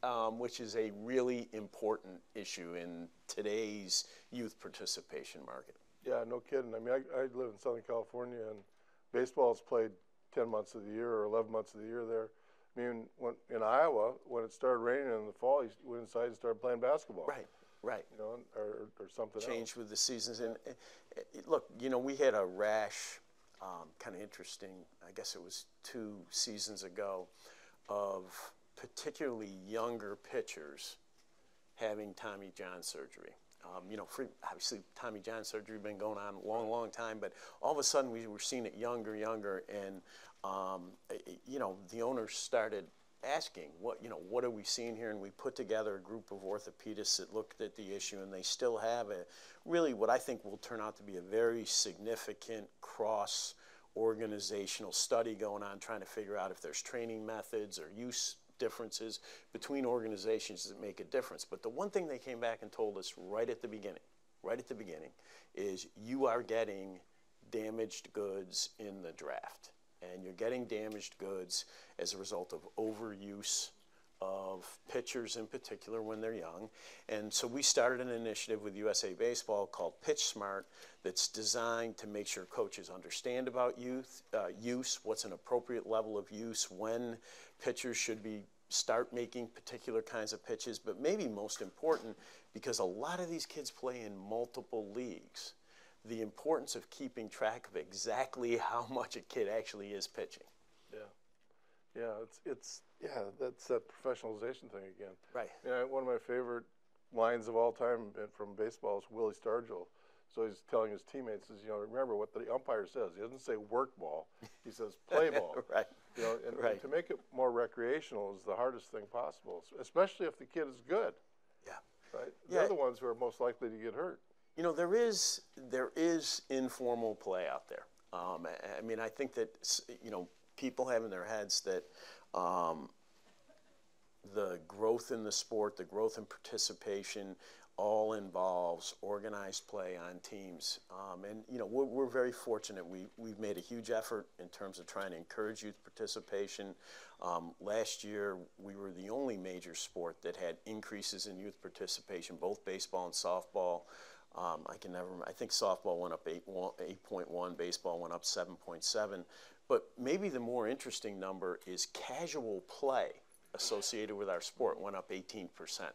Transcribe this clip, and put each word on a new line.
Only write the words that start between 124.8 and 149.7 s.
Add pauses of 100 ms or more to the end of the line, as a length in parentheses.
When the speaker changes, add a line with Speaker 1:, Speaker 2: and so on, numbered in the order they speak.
Speaker 1:
is, (280)
there
is
informal
play
out
there. (260)
Um,
I,
I
mean,
I
think
that,
s-, (200)
you
know, (280)
people
have
in
their
heads
that, (560)
um, (1500)
the (100)
growth
in
the
sport,
the
growth
in
participation, (400)
all
involves
organized
play
on
teams. (120)
Um,
and,
you
know,
we're,
we're
very
fortunate.
We, (100)
we've
made
a
huge
effort (100)
in
terms
of
trying
to
encourage
youth
participation. (460)
Um, (100)
last
year, (260)
we
were
the
only
major